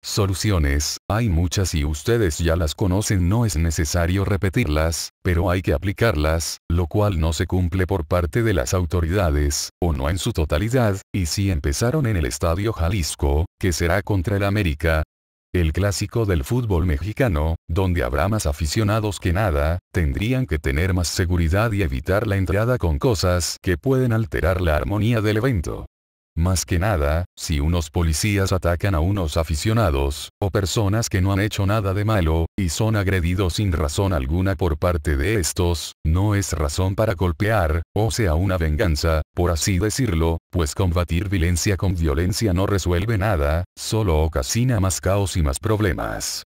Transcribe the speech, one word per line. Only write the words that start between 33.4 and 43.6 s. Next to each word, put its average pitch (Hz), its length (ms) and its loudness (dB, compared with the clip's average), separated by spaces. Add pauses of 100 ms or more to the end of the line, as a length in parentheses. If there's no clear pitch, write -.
sin 101 180 0
razón 80 400 0
alguna 85 420 0
por 85 220 0
parte 82 400 0
de 95 200 0
estos, 87 580 -2 (100)
no 95 300 2
es 98 180 -2
razón 90 420 -2
para 107 200 0
golpear, 87 680 0 (120)
o 110 160 0
sea 92 260 0
una 92 220 0
venganza, 80 640 2 (140)
por 87 160 2
así 87 280 0
decirlo, 85 580 0 (120)
pues 82 260 0
combatir 87 520 0
violencia 90 480 0
con 92 200 0
violencia 85 580 0
no 95 140 0
resuelve 98 500 0
nada, 87 480 0 (100)